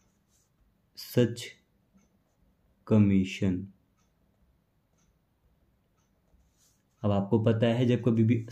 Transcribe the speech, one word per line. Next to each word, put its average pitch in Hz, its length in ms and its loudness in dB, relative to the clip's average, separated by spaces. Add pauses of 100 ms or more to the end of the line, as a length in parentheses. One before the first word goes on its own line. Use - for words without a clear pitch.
(1000)
such - 500 -2 (1400)
commission। 98 800 2 (3500)
अब 104 100 0
आपको 98 280 0
पता 113 280 0
है 120 180 0
जब 117 180 0
कभी 113 200 2
भी 117 120 2 (160)